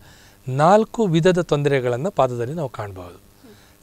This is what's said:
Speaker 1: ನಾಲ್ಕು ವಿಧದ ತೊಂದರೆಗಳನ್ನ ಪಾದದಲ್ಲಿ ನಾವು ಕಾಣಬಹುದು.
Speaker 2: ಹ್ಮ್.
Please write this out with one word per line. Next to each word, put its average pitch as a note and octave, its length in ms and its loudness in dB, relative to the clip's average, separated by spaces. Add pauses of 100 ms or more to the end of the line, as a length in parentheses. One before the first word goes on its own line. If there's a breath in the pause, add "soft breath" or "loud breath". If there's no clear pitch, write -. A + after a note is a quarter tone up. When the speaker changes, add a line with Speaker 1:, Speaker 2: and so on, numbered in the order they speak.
(480 soft breath)
Speaker 1:
ನಾಲ್ಕು G3 580 2
ವಿಧದ F3 340 2
ತೊಂದರೆಗಳನ್ನ C#3+ 680 0
ಪಾದದಲ್ಲಿ B2 460 -2
ನಾವು D#3+ 140 -6
ಕಾಣಬಹುದು. F#2 400 -12
Speaker 2:
ಹ್ಮ್. - 460 -20 (280 soft breath)